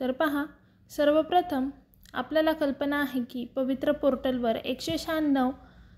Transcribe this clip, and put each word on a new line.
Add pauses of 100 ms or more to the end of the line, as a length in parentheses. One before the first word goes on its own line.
तर
पहा, (460)
सर्वप्रथम (440)
आपल्याला
कल्पना
आहे
की
पवित्र
पोर्टलवर
एकशे
शहाण्णव (480)